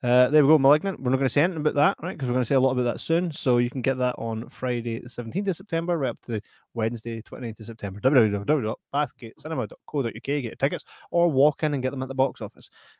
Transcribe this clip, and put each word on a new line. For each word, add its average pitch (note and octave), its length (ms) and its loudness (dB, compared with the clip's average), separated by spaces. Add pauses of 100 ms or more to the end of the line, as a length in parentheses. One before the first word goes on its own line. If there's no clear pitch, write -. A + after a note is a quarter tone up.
Uh, B2 260 6
there D3+ 140 6
we C3+ 60 6
go, D#3 80 8
Malignant. D3+ 420 2
We're B2+ 120 -2
not C3 60 2
gonna C3 120 0
say D3 140 2
anything E3+ 180 -2
about D3+ 140 0
that, D#3 260 2
right? F3+ 160 -8
'Cause C3+ 100 -4
we're B2 60 0
gonna B2+ 120 0
say C#3 100 0
a C3 40 4
lot B2+ 120 4
about B2+ 200 0
that - 80 -8
soon. E3+ 320 -2
So B2 280 0
you B2 100 0
can C3 140 -6
get C3+ 160 0
that B2+ 180 0
on A2+ 320 -6
Friday A#2+ 500 -4
the - 100 -12
seventeenth B2 380 -6
of F#3 80 -2
September, E3+ 420 -4
right C3+ 120 -2
up C3+ 140 -8
to A2 180 -4 (320)
Wednesday A2+ 480 -4
twenty-ninth A2+ 380 -10
of G#2 80 -12
September. G#2 340 -8
W C#3 180 4 (120)
W G2+ 120 -2
W C3 240 0
dot - 120 -4 (140)
bathgatecinema C#3+ 760 -6
dot - 160 -18
co D3 160 -4
dot A#2 140 -4
U A#2+ 60 -12
K. C#3+ 200 -4
Get A#2+ 80 -6
your - 60 -10
tickets D3 280 -2 (280)
or E3+ 200 2
walk C#3+ 320 4
in D3+ 120 0
and B2+ 80 -2
get B2+ 80 -2
them C3 100 -6
at C3 80 -4
the C3+ 60 -8
box C3 260 0
office. - 280 -12 (300)